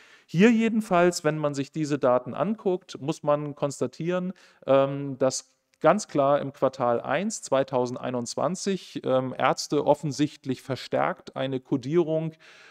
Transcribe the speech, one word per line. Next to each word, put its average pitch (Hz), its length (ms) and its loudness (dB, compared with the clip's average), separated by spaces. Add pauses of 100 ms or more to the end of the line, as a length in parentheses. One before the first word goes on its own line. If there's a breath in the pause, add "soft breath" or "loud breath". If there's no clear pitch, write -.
(280 loud breath)
Hier 202 220 6
jedenfalls, 214 720 2
wenn 156 160 0
man 147 160 -2
sich 135 160 -6
diese 147 300 -2
Daten 123 340 2
anguckt, 180 680 -4
muss 147 220 -6
man 147 320 0
konstatieren, 165 800 -4 (340 soft breath)
ähm, 139 520 2
dass 131 340 0 (260)
ganz 185 300 4
klar 143 320 2
im 135 120 -8
Quartal 123 480 0
eins 165 420 -4
zweitausendeinundzwanzig, 127 1600 -2
ähm, 131 340 0
Ärzte 143 480 0
offensichtlich 143 760 -2
verstärkt 135 760 -4
eine 135 240 -4
Kodierung, 156 720 -2 (380 loud breath)